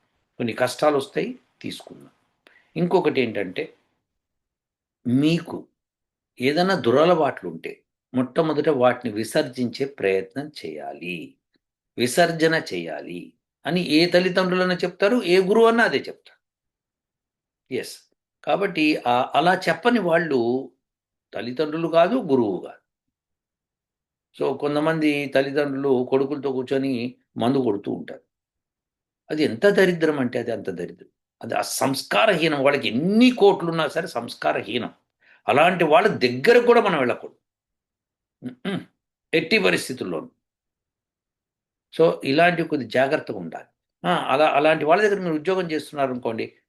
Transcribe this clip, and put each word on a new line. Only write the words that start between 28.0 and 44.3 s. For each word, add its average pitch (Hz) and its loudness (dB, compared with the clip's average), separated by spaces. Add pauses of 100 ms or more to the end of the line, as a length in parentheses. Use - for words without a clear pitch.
అది 156 0
ఎంత 117 0
దరిద్రం 170 2
అంటే 123 -2
అది 117 -4
అంత 101 -8
దరిద్రం. - -10 (340)
అది 113 -6
ఆ 101 0
సంస్కారహీనం. 160 0
వాళ్ళకి 135 2
ఎన్ని 196 4
కోట్లున్నా 170 2
సరే 165 -4
సంస్కారహీనం. 120 -6 (560)
అలాంటి 170 4
వాళ్ళ 170 6
దగ్గరకు 143 4
కూడా 233 6
మనం 185 0
వెళ్ళకూడదు. - -4 (1300)
మ్మ్. 190 -6 (540)
ఎట్టి 160 0
పరిస్థితుల్లోనూ. 90 -2 (1700)
So, 165 6 (120)
ఇలాంటి 165 2
కొద్ది 143 -4
జాగ్రత్తగా 131 -2
ఉండాలి. 85 -12 (400)
ఆ, 175 0
అలా, 139 2